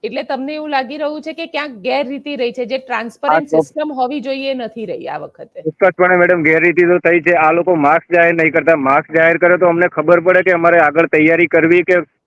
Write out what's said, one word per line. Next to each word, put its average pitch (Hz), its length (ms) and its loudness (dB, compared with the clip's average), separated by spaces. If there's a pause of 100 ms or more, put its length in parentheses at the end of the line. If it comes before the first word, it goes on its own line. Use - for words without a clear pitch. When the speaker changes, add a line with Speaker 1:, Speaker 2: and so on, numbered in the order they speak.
Speaker 1:
એટલે 302 180 -6
તમને 269 320 -8
એવું 302 160 -10
લાગી 269 260 -4
રહ્યું 302 240 -6
છે 311 120 -12
કે 330 140 -10
ક્યાંક 302 240 -8
ગેરરીતિ 262 680 -6
રહી 240 160 -4
છે, 247 120 -8
જે 254 140 -6
ટ્રાન્સપરન્ટ 247 560 -6
Speaker 2:
હા, 330 60 2
તો 160 220 -2
Speaker 1:
સિસ્ટમ 302 300 -8
હોવી 262 280 -4
જોઈએ 269 340 -6
નથી 220 320 -10
રહી 170 200 -10
આ 147 120 -10
વખતે. - 440 -18
Speaker 2:
ચોક્કસપણે 180 540 0
મેડમ 175 260 2
ગેરરીતિ 160 400 2
તો 175 160 2
થઈ 170 220 2
છે. 160 120 0
આ 156 180 4
લોકો 170 240 0
માર્ક્સ 160 400 0
જાહેર 170 200 4
નહીં 160 180 0
કરતા. 160 240 2
માર્ક્સ 143 380 0
જાહેર 165 240 2
કરે 175 180 4
તો 175 100 2
અમને 170 220 2
ખબર 170 320 2
પડે 180 220 2
કે 180 100 0
અમારે 170 260 4
આગળ 156 280 2
તૈયારી 160 400 2
કરવી 165 360 2
કે 180 180 0 (260)